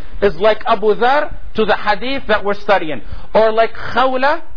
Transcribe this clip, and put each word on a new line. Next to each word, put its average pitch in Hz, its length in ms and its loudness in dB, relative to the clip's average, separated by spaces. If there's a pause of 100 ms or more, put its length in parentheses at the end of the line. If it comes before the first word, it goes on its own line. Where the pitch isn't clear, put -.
(220)
is 202 140 2
like 214 300 2
Abu 214 280 2
Dhar 262 440 0 (160)
to 220 100 0
the 196 140 2
hadith 220 500 -2
that 202 160 0
we're 202 100 -2
studying, 175 480 0 (320)
or 214 200 4
like 226 200 2
Khawla 262 680 0 (160)